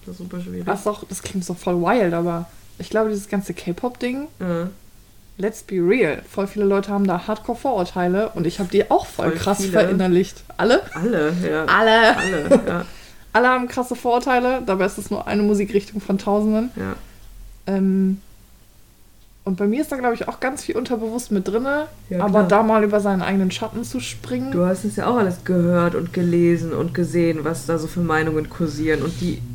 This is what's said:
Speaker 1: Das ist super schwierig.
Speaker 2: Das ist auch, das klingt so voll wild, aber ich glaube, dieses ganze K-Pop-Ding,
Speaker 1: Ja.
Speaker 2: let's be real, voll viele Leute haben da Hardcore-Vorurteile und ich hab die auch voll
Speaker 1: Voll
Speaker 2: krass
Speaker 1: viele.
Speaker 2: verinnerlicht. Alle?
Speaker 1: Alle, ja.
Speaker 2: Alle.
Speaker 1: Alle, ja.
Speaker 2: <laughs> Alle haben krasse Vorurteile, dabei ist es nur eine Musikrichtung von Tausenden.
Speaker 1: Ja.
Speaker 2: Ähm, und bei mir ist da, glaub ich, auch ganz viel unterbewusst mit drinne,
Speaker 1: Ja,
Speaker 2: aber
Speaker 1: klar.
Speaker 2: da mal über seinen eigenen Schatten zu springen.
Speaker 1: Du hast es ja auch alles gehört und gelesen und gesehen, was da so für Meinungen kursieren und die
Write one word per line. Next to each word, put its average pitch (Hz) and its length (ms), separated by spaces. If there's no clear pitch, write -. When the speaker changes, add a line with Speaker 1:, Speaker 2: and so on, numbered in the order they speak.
Speaker 1:
Das 180 80
ist 180 40
super 180 220
schwierig. 180 260
Speaker 2:
Das 202 140
ist - 80
auch, 208 200
das 196 140
klingt 185 220
so 185 100
voll 180 280
wild, 185 320
aber 170 320
ich 185 120
glaube, 220 200
dieses 202 180
ganze 196 260
K-Pop-Ding, 247 720
Speaker 1:
Ja. 175 280
Speaker 2:
let's 208 260
be - 140
real, 175 520
voll 202 200
viele 208 160
Leute 196 260
haben 202 160
da 175 220
Hardcore-Vorurteile 208 1000
und 170 160
ich 175 140
hab 180 100
die - 200
auch - 160
voll - 240
Speaker 1:
Voll 165 80
Speaker 2:
krass 196 200
Speaker 1:
viele. 190 140
Speaker 2:
verinnerlicht. 185 680
Alle? 240 260
Speaker 1:
Alle, 165 380
ja. 156 180
Speaker 2:
Alle. 220 500
Speaker 1:
Alle, 185 500
ja. 175 180
Speaker 2:
<laughs> - 240
Alle 240 160
haben 254 200
krasse 247 260
Vorurteile, 247 720
dabei 190 200
ist 208 120
es 202 140
nur - 160
eine 208 160
Musikrichtung 208 560
von 196 180
Tausenden. 214 560
Speaker 1:
Ja. - 220
Speaker 2:
Ähm, 190 520
und 190 120
bei 202 100
mir 226 140
ist 302 100
da, 285 60
glaub 247 160
ich, - 160
auch - 100
ganz 277 260
viel - 120
unterbewusst 226 560
mit 196 160
drinne, 269 380
Speaker 1:
Ja, 180 100
Speaker 2:
aber 208 240
Speaker 1:
klar. 175 40
Speaker 2:
da 208 140
mal 220 220
über 208 160
seinen 196 220
eigenen 190 280
Schatten 220 340
zu - 140
springen. 254 540
Speaker 1:
Du 175 140
hast 185 180
es 208 120
ja - 120
auch 247 80
alles 190 280
gehört 175 500
und 175 180
gelesen 170 600
und 170 200
gesehen, 170 500
was 160 240
da 165 120
so 156 80
für 170 140
Meinungen 156 500
kursieren 156 520
und 170 180
die 170 200